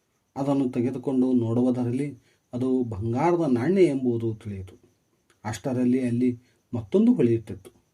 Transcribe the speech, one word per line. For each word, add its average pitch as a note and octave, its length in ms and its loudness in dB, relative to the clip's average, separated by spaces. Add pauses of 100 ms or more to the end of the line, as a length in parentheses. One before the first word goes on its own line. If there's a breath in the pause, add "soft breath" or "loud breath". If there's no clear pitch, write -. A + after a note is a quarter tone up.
(360)
ಅದನ್ನು C#3 340 0
ತೆಗೆದುಕೊಂಡು B2+ 640 0
ನೋಡುವುದರಲ್ಲಿ B2 760 0 (440)
ಅದು B2+ 300 0
ಬಂಗಾರದ B2 640 -2
ನಾಣ್ಯ C#3 360 2
ಎಂಬುದು A#2+ 520 0
ತಿಳಿಯಿತು. F#2+ 400 -12 (720)
ಅಷ್ಟರಲ್ಲಿ B2 540 0
ಅಲ್ಲಿ B2 300 0 (440 soft breath)
ಮತ್ತೊಂದು G#3 400 2
ಹೊಳೆಯುತ್ತಿತ್ತು. A#2 580 0 (220)